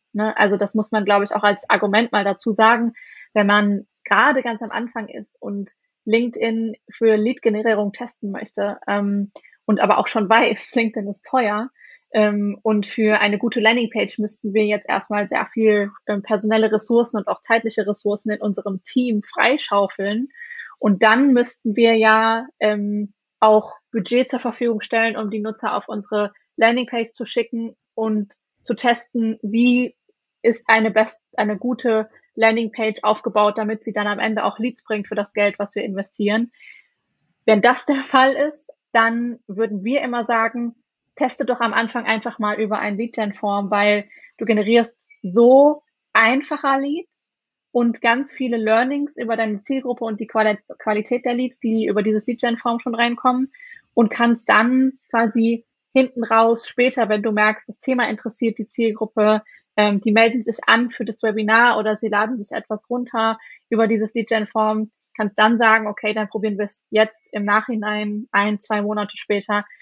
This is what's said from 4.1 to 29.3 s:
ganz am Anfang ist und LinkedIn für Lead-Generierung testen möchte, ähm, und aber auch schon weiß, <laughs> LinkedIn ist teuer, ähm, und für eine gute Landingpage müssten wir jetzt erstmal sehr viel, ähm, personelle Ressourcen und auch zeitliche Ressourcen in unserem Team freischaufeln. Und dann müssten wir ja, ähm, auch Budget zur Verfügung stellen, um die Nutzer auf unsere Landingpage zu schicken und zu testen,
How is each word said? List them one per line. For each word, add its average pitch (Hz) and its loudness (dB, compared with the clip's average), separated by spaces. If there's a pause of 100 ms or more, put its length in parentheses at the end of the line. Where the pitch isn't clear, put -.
ganz 233 -6
am 220 -10
Anfang 233 -8
ist - -16
und 202 -10 (320)
LinkedIn 226 0 (160)
für 220 4
Lead-Generierung 214 0
testen - -10
möchte, 202 -6 (100)
ähm, 202 -2 (340)
und 208 2
aber 196 4
auch - -2
schon 208 -2
weiß, 220 2
<laughs> - -
LinkedIn 226 -2
ist - -12
teuer, 226 -2 (440)
ähm, 208 0
und 214 0
für 214 2
eine 208 0
gute 220 -2
Landingpage 220 0
müssten 208 -6
wir 214 4
jetzt 208 -2
erstmal 208 -2
sehr - -2
viel, 208 0 (160)
ähm, 208 -4
personelle 214 0
Ressourcen 233 0
und 202 -6
auch 190 -4
zeitliche 226 -2
Ressourcen 208 -4
in 208 -6
unserem 196 -6
Team 240 -2
freischaufeln. 208 -2 (500)
Und 208 2
dann 247 6
müssten 240 0
wir 226 6
ja, 220 4 (120)
ähm, 208 -2 (260)
auch 214 4 (160)
Budget 240 0
zur 247 -4
Verfügung 233 -2
stellen, 226 0
um 220 -6
die 214 -6
Nutzer 214 -6
auf 202 -6
unsere 208 -4 (240)
Landingpage 233 0
zu - -12
schicken 226 -6 (180)
und 214 -4 (260)
zu - -4
testen, 233 -2